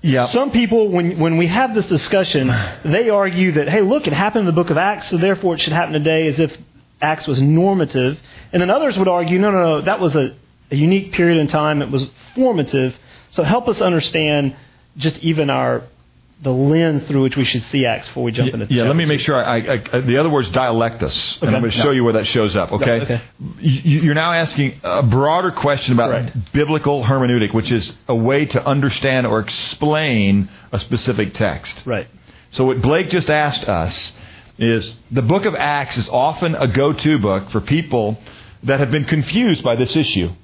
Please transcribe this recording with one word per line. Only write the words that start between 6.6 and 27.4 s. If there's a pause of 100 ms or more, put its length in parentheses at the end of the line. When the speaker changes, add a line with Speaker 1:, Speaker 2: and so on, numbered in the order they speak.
Speaker 2:
Acts
was
normative. (340)
And
then
others
would
argue,
"No,
no,
no,
that
was
a, (360)
a
unique
period
in
time.
It
was (260)
formative. (360)
So
help
us
understand (420)
just
even
our, (600)
the
lens
through
which
we
should
see
Acts
before
we
jump
Speaker 1:
Y-,
Speaker 2:
into
Speaker 1:
yeah,
let
Speaker 2:
chapter
Speaker 1:
me
make
Speaker 2:
two."
Speaker 1:
sure
I,
I,
I,
the
other
word's
dialectus,
and
Speaker 2:
Okay.
Speaker 1:
I'm
gonna
show
Speaker 2:
Yeah.
Speaker 1:
you
where
that
shows
up,
okay?
Speaker 2:
Yeah,
okay. (180)
Speaker 1:
Y-, (220)
you're
now
asking
a
broader
question
about
Speaker 2:
Correct.
Speaker 1:
biblical
hermeneutic,